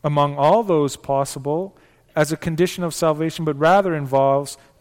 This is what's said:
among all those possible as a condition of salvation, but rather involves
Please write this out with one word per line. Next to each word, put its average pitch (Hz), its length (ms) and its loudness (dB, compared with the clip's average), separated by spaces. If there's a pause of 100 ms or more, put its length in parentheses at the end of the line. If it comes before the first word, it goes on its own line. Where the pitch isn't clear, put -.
among 143 340 0
all 165 240 4
those 156 340 0
possible 143 800 -4 (400)
as 151 160 0
a 160 60 -4
condition 175 460 -2
of 165 100 -4
salvation, 160 500 -2
but 151 140 -2
rather 175 380 2
involves 139 600 0 (260)